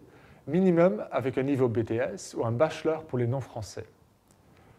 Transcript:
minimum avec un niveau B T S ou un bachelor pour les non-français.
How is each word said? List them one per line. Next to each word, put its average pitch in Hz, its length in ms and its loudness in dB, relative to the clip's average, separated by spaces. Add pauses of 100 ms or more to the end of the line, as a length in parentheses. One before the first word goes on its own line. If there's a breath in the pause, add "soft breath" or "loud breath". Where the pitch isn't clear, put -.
(460 loud breath)
minimum 180 640 4
avec 131 280 -2
un 135 60 0
niveau 131 260 2
B 113 160 0
T 113 100 -4
S 170 420 -6
ou 135 80 -2
un 113 60 -2
bachelor 156 540 0
pour - 120 -6
les 123 100 0
non-français. 120 580 -8 (920 soft breath)